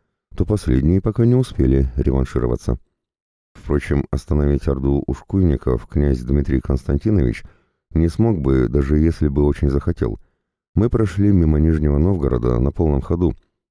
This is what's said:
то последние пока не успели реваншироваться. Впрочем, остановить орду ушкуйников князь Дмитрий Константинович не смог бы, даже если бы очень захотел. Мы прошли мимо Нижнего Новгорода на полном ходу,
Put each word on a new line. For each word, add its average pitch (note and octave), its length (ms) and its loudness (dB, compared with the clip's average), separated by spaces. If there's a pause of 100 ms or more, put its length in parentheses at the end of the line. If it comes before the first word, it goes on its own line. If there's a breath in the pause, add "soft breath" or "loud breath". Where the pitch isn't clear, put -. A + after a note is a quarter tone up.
(360)
то - 100 -2
последние F2 560 0
пока A#2 240 0
не B2 100 4
успели C2+ 640 0
реваншироваться. B1 800 -2 (760)
Впрочем, C#2+ 580 -2
остановить D2 580 0
орду C#2 360 0
ушкуйников C#2 800 -2
князь C#2+ 340 0
Дмитрий C2 400 0
Константинович C#2+ 800 -2 (500 soft breath)
не E2 140 2
смог G#2+ 320 0
бы, C2 300 0
даже C#2 280 0
если D#2+ 300 2
бы C#2+ 160 0
очень C#2+ 260 0
захотел. C2+ 500 -2 (540)
Мы G2+ 160 2
прошли G2+ 440 0
мимо D#2 260 4
Нижнего D2+ 380 2
Новгорода C2 600 0
на C2+ 120 0
полном D2 300 0
ходу, E2+ 340 -2 (360)